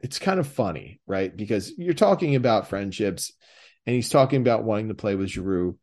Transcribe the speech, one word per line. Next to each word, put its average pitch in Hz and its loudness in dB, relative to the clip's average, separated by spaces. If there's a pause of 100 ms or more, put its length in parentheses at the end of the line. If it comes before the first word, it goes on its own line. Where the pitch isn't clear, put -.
it's - -10
kind 190 0
of 147 -2
funny, 82 -6
right? 95 -4
Because 104 -4
you're 175 -2
talking 175 4
about 117 2
friendships 98 -4 (520)
and 120 0
he's 123 0
talking 135 4
about 117 2
wanting 110 0
to 107 -6
play 101 -2
with 95 -2
Giroud. 90 -2